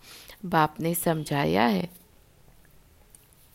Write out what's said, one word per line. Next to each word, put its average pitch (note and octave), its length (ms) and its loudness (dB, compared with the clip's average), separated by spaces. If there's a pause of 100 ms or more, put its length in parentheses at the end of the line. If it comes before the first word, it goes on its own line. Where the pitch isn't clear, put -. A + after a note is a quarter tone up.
(460)
बाप D#3+ 340 2
ने E3 160 -2
समझाया D#3+ 680 0
है, F#3 240 0 (1700)